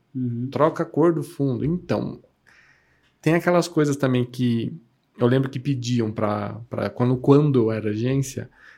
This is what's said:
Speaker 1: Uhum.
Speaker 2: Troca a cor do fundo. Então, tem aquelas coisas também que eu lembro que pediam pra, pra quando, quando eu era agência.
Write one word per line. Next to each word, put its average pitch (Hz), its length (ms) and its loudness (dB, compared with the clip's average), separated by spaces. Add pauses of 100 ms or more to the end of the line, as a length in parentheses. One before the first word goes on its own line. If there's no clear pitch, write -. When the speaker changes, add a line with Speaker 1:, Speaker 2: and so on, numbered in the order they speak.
(120)
Speaker 1:
Uhum. 123 380 -4
Speaker 2:
Troca 156 320 0
a 165 40 -4
cor 170 280 2
do 151 80 -4
fundo. 135 420 -4
Então, 160 560 -4 (1000)
tem 156 120 2
aquelas 170 340 2
coisas 147 280 2
também 127 280 2
que 120 480 -2 (440)
eu 120 120 4
lembro 135 200 2
que 127 120 -8
pediam 120 500 -2
pra, 107 580 -4
pra 104 220 -4
quando, 127 260 0
quando 143 440 6
eu 110 120 2
era 107 180 -4
agência. 127 600 -4 (280)